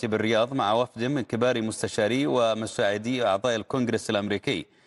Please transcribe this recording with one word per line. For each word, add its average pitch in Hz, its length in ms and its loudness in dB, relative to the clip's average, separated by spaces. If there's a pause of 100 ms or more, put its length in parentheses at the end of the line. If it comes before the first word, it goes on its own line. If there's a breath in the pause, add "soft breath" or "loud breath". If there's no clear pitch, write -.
بالرياض 110 520 0
مع 110 180 0
وفد 117 320 0
من 139 180 0
كبار 120 400 0
مستشاري 110 640 0
ومساعدي 113 1000 0
أعضاء 107 300 2
الكونغرس 113 540 -2
الأمريكي، 101 560 -2 (200 soft breath)